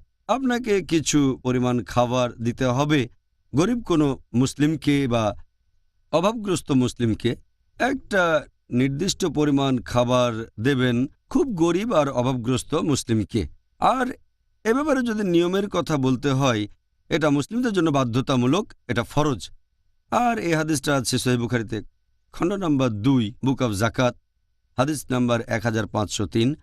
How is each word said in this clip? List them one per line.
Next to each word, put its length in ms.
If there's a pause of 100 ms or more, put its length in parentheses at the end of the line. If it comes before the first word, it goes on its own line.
(280)
আপনাকে 540
কিছু 600
পরিমাণ 400
খাবার 520
দিতে 300
হবে 440 (460)
গরিব 280
কোনো 360 (140)
মুসলিমকে 760
বা 280 (760)
অভাবগ্রস্ত 600
মুসলিমকে। 640 (440)
একটা 680 (240)
নির্দিষ্ট 560
পরিমাণ 540
খাবার 680 (140)
দেবেন 480 (220)
খুব 180
গরিব 460
আর 160
অভাবগ্রস্ত 680
মুসলিমকে। 720 (320)
আর 320 (520)
এ 100
ব্যাপারে 280
যদি 220
নিয়মের 460
কথা 280
বলতে 340
হয়, 360 (420)
এটা 200
মুসলিমদের 440
জন্য 160
বাধ্যতামূলক, 840 (140)
এটা 160
ফরজ। 460 (600)
আর 280
এই 140
হাদিসটা 420
আছে 220
সহিহ 220
বুখারীতে, 440 (480)
খণ্ড 220
নাম্বার 360
দুই, 440 (100)
Book 180
of 120
Zakat, 400 (640)
হাদিস 320
নাম্বার 320
এক 220
হাজার 240
পাঁচশো 380
তিন। 380